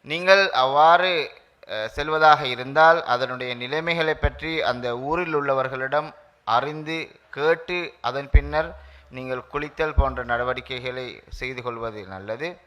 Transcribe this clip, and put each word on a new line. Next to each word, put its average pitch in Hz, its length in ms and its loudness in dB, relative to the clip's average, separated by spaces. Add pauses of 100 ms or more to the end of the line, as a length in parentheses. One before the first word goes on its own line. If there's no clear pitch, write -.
நீங்கள் 185 500 4
அவ்வாறு, 160 800 4 (400)
அ, 107 180 -6
செல்வதாக 151 580 4
இருந்தால் 139 580 4
அதனுடைய 127 500 -2
நிலைமைகளை 156 600 -2
பற்றி 151 480 -4
அந்த 120 360 -2
ஊரில் 160 380 -4
உள்ளவர்களிடம் 135 760 -2 (320)
அறிந்து 151 760 -4 (100)
கேட்டு 165 720 -2
அதன் 135 300 -6
பின்னர் 151 460 0 (320)
நீங்கள் 127 440 -10
குளித்தல் 151 440 -4
போன்ற 131 280 0
நடவடிக்கைகளை 123 1040 -6
செய்து 127 340 -10
கொள்வது 113 440 -10
நல்லது. 110 600 -10